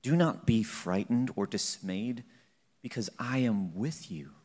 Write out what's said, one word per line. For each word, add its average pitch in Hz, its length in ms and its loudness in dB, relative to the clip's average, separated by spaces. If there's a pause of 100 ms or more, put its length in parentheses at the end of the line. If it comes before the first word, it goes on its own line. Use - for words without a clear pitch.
Do 135 160 2
not - 280 2
be 113 160 6
frightened 110 720 0
or 101 120 0
dismayed, 110 760 -4 (560)
because 113 360 -6
I 123 220 0
am 101 340 2
with 123 380 -4
you. 73 220 -10 (120)